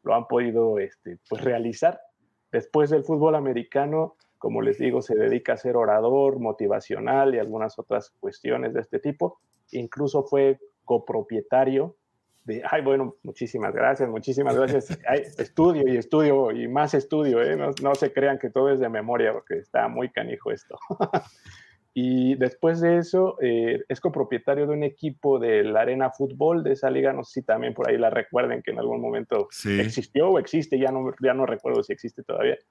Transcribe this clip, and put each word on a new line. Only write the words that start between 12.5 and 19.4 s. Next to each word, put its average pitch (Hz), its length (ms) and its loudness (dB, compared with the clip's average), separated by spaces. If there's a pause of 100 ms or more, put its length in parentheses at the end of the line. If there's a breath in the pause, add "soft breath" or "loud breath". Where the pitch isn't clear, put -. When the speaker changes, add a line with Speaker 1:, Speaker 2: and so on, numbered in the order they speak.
Speaker 1:
ay, 156 120 0
bueno, 135 420 0
muchísimas 110 500 -6
gracias, 123 360 0
muchísimas 123 480 -2
gracias. 135 320 0 (140)
Speaker 2:
<laughs> - 40 -4
Speaker 1:
Ay, 139 140 2 (160)
estudio 160 500 2
y 127 80 2
estudio 135 560 2
y 117 160 -6
más 143 260 -2
estudio, 139 480 0
¿eh? 147 140 2
No, 143 160 -2 (100)
no 139 140 0
se 139 160 -2
crean 135 260 0
que 123 120 -6
todo 135 200 2
es 135 120 2
de 120 80 0
memoria, 113 420 0
porque - 280 -6